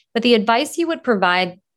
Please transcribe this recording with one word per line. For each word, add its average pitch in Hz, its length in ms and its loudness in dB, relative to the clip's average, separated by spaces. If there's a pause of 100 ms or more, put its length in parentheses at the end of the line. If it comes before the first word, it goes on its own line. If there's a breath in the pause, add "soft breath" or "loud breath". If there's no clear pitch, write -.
(140)
but 226 100 -2
the 240 100 4
advice 233 440 0
you 330 100 -2
would 330 160 -6
provide 180 560 0 (180)